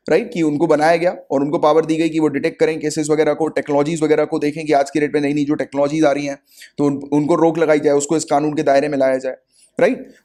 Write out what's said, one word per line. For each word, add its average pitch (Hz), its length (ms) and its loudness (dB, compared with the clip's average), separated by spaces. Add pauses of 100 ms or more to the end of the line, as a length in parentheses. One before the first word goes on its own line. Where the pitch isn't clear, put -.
(100)
राइट, 208 220 0
कि 175 100 -2
उनको 151 240 0
बनाया 156 300 4
गया 170 200 -2 (140)
और 135 100 0
उनको 147 180 -2
पावर 160 260 2
दी 156 120 -2
गई 165 120 0
कि 160 120 -4
वो 151 80 2
डिटेक्ट 143 320 -4
करें 156 200 0
केसेस 151 300 -4
वगैरह 151 240 2
को, 156 140 -2
टेक्नोलॉजीज 147 540 -2
वगैरह 151 220 2
को 156 140 -4
देखें 147 280 -6
कि 151 60 2
आज 139 180 2
की 156 100 -2
डेट 147 140 -2
में 151 60 0
नई 143 120 -2
नई 147 120 0
जो 147 100 0
टेक्नोलॉजीज 143 500 0
आ 143 80 4
रही 143 140 -4
हैं 143 120 -10 (400)
तो 143 60 2
उन, 143 280 -2
उनको 147 220 2
रोक 165 240 2
लगाई 156 220 2
जाए, 143 140 2
उसको 143 220 0
इस 151 80 -2
कानून 151 300 -2
के 156 80 -2
दायरे 139 260 2
में 147 100 -4
लाया 131 200 2
जाए, 131 180 -8 (440)
राइट। 208 280 0 (160)